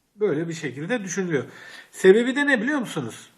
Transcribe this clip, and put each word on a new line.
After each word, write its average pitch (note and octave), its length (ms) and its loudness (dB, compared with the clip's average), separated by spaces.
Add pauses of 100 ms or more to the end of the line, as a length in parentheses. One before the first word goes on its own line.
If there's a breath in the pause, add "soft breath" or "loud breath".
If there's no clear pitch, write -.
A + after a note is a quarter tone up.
(160)
Böyle F3 320 -2
bir E3 60 -8
şekilde D#3+ 500 -6
düşünülüyor. E3+ 400 -2 (480 loud breath)
Sebebi A#3 440 6
de C#4+ 120 0
ne B3+ 140 2
biliyor C#4+ 180 -2
musunuz? D3 580 -8